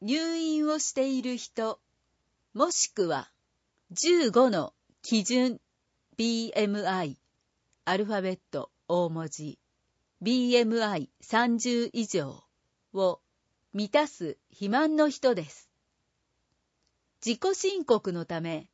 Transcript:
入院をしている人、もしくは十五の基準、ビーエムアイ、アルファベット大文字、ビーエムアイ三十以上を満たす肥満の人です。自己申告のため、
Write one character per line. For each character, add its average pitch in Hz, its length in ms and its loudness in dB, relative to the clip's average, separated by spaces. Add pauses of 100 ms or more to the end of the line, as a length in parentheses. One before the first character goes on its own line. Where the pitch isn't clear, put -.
入 320 340 -2
院 311 320 0
を 302 120 0
し - 160 -6
て 269 140 2
い 262 120 0
る 247 160 -4
人、 - 420 -6 (760)
も 302 160 0
し - 200 -2
く 185 160 0
は 139 220 -4 (640)
十 311 400 2
五 247 180 6
の 170 240 -2 (300)
基 220 200 2
準、 247 380 0 (560)
ビ 226 320 -2
ー - 60 -10
エ 214 100 2
ム 202 240 -2
ア 185 140 0
イ、 143 160 -6 (680)
ア 185 100 2
ル 202 100 0
フ 214 80 -2
ァ 190 100 0
ベ 185 80 0
ッ 185 80 -6 (100)
ト - 220 -6 (200)
大 175 160 2
文 160 200 -6
字、 151 320 -12 (600)
ビ 247 300 2
ー 240 120 6
エ 233 40 4
ム 226 180 2
ア 208 140 -2
イ 139 140 -6 (100)
三 233 380 2
十 240 340 0
以 226 140 -2
上 139 360 -4 (480)
を 185 300 0 (500)
満 202 200 -4
た 294 160 4
す 160 320 -10 (100)
肥 - 180 -8
満 311 280 2
の 302 140 4
人 254 260 2
で 160 120 -6
す。 - 220 -20 (1500)
自 226 140 -2
己 381 180 0
申 381 300 -2
告 202 260 -4
の 170 140 -6
た 165 160 -6
め、 165 320 -8